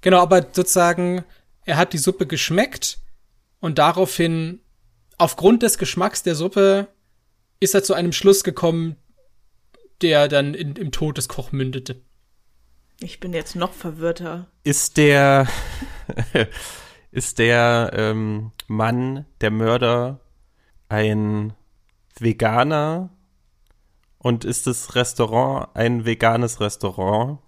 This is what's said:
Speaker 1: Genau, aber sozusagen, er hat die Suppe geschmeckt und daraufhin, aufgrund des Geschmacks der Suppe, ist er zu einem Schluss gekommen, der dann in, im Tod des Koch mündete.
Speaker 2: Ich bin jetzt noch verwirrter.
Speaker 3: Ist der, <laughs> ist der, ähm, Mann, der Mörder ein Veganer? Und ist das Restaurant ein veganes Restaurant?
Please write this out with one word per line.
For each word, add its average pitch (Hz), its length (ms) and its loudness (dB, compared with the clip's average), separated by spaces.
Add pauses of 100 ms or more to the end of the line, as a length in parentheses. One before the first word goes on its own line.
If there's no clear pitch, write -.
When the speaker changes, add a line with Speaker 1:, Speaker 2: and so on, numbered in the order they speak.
Speaker 1:
Genau, 185 180 6
aber 180 320 4
sozusagen, 175 720 0 (420)
er 151 120 -2
hat 180 160 0
die 170 40 -4
Suppe 170 300 -2
geschmeckt - 720 -2 (600)
und 156 180 -4
daraufhin, 165 840 0 (580)
aufgrund 196 460 4
des 220 140 0
Geschmacks - 460 -4
der 170 120 -2
Suppe, 196 520 2 (720)
ist 190 140 0
er 196 100 4
zu 196 100 0
einem 175 180 0
Schluss 196 320 4
gekommen, 165 540 -2 (1040)
der 147 260 4
dann 143 260 0
in, 147 220 -8
im 165 160 -8
Tod 151 260 -4
des 131 100 -6
Koch - 240 -10
mündete. 131 500 -6 (1000)
Speaker 2:
Ich - 200 -16
bin 180 140 -10
jetzt 160 220 -8
noch 180 180 -4
verwirrter. 170 760 -8 (160)
Speaker 3:
Ist - 340 0
der, 139 500 6 (840)
<laughs> - 60 0 (760)
ist - 280 -8
der, 117 540 4
ähm, 110 580 -4 (160)
Mann, 123 580 -4 (160)
der 107 100 0
Mörder 120 680 0 (680)
ein 107 640 -2 (680)
Veganer? 147 920 0 (1080)
Und 120 260 -2
ist 113 220 -6
das - 300 -6
Restaurant 123 800 0
ein 117 300 0
veganes 117 540 0
Restaurant? 107 880 -2